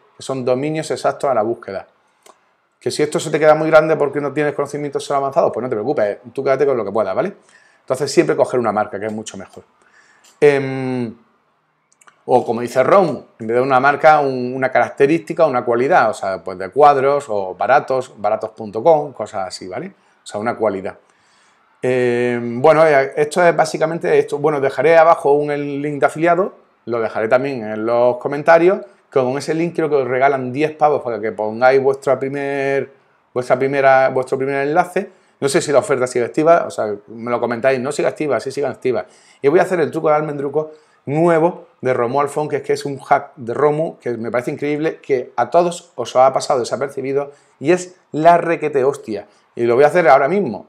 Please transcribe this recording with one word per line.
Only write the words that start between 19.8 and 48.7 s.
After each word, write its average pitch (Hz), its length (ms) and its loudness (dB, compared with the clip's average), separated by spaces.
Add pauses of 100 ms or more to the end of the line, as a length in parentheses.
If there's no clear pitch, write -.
O - 40 -20
sea, 104 120 -10
una 113 160 -4
cualidad. 98 420 -4 (840)
Em, 120 800 -2
bueno, 156 240 8
eh, 139 300 4
esto 156 280 2
es 165 120 6
básicamente 160 640 0
esto. 143 200 0
Bueno, 147 240 0
dejaré 143 360 2
abajo 160 360 4
un, 147 160 0
el 143 320 -6
link 143 180 -6
de 147 60 2
afiliado, 170 480 2 (320)
lo 117 140 -4
dejaré 110 280 -4
también 127 360 -2
en 107 220 -6
los 120 320 2
comentarios, 165 640 2 (300)
que 139 100 2
con 127 160 -2
ese 143 160 -6
link 165 220 -2
creo 160 120 -2
que 147 80 -2
os 131 120 0
regalan 127 440 0
diez 151 200 -2
pavos 151 300 0
para 113 200 -6
que 107 100 -4
pongáis 113 500 2
vuestra 135 380 0
primer, 139 720 -4 (420)
vuestra 127 240 0
primera, 135 520 4
vuestro 131 280 -2
primer 139 300 -4
enlace. 175 420 -2 (300)
No 139 80 -2
sé 147 140 0
si 151 100 -4
la 139 80 4
oferta 127 280 -2
sigue 123 180 -2
activa, 160 420 2
o - 40 -12
sea, 107 240 -6 (120)
me 113 240 -12
lo 120 80 -2
comentáis, 120 400 -2
"No 131 120 -6
sigue 165 160 -2
activa", 139 320 -4
sí 135 120 -10
sigue 139 160 -6
activa. 113 380 -4 (360)
Y 135 60 2
voy 160 120 4
a - 20 4
hacer 180 180 -2
el 135 120 -2
truco 156 180 -2
de 151 60 4
Almendruco 151 560 -4 (340)
nuevo 165 640 0 (120)
de 127 140 -2
Romu 123 260 -2
Alfón, 147 300 -4
que 147 80 -4
es 131 60 -4
que 143 100 -2
es 135 100 -6
un 139 160 -8
hack - 360 0
de 117 180 -8
Romu, 151 460 0
que 120 180 -6
me 113 140 -8
parece 123 200 -2
increíble, 147 500 -4
que 127 360 -2
a 120 120 -2
todos 175 460 0
os 117 200 -6
ha 131 180 6
pasado 139 260 -2
desapercibido, 135 720 -4 (280)
y 139 120 0
es 180 240 -2 (160)
la 165 260 6
requete 160 460 0